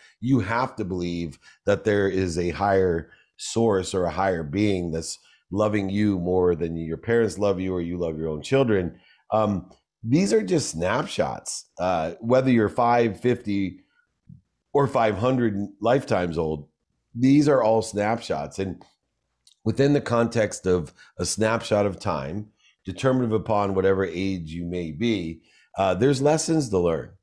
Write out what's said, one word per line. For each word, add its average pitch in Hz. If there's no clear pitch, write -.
you 127
have 117
to 107
believe 87
that 101
there 101
is 90
a 87
higher 92
source 101
or 92
a 85
higher 90
being 90
that's 80
loving 101
you 101
more 90
than 82
your 80
parents 113
love 98
you 92
or 90
you 87
love 82
your 80
own 76
children. 107
Um, 104
these 156
are 220
just 185
snapshots. 90
Uh, 85
whether 127
you're 110
five, 117
fifty, 101
or 139
five 110
hundred 110
lifetimes 101
old, 78
these 135
are 135
all 110
snapshots. 101
And -
within 135
the 143
context 117
of 90
a 90
snapshot 110
of 95
time, 85
determinative 117
upon 101
whatever 95
age 87
you 85
may 85
be, 87
uh, 95
there's 127
lessons 156
to 95
learn. 82